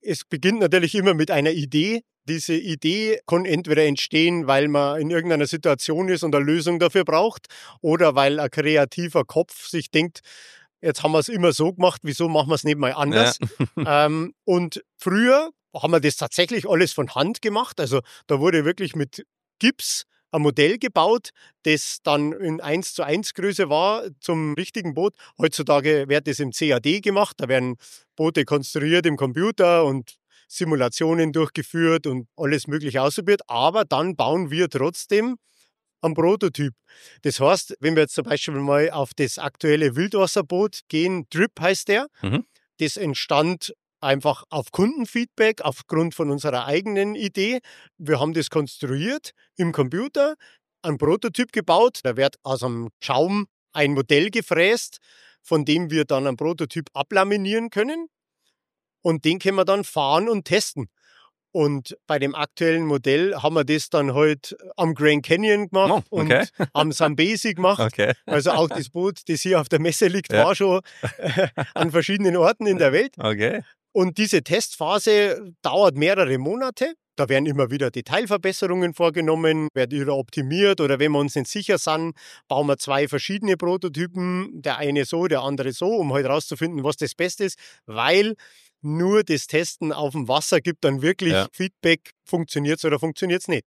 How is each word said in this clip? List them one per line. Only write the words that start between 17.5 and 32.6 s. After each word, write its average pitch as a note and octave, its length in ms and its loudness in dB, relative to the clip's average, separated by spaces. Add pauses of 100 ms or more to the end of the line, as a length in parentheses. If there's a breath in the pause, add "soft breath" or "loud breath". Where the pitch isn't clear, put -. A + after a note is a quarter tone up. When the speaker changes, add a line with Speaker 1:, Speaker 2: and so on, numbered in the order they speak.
Speaker 1:
Also C#3 200 0 (260 loud breath)
da C#3 140 0
wurde D#3+ 240 2
wirklich F3+ 320 -4
mit C#3+ 300 -6 (320)
Gips - 460 -2 (280)
ein D#3 100 0
Modell D3+ 360 2
gebaut, G#3+ 500 0 (360 soft breath)
das - 380 0
dann D3 300 0
in E3+ 280 -6
eins E3 340 -4
zu F3 80 -6
eins D#3+ 320 -4
Größe F#3+ 340 -2
war F#3+ 340 0 (160)
zum D#3 360 -2
richtigen E3+ 400 -8
Boot. F3+ 200 -2 (240 loud breath)
Heutzutage D3 680 0
wird D3 180 0
das C#3+ 140 -4
im C3+ 120 -4
C D3+ 200 0
A B2 80 2
D D#3 220 0
gemacht, G3+ 360 0
da B2 100 -6
werden B2+ 280 0 (400 loud breath)
Boote D#3 300 0
konstruiert D3+ 580 0
im D#3 140 2
Computer E3+ 680 2
und C3+ 320 -2 (320 soft breath)
Simulationen D#3+ 840 0
durchgeführt D#3+ 720 0
und B2+ 300 -6
alles C#3+ 300 -2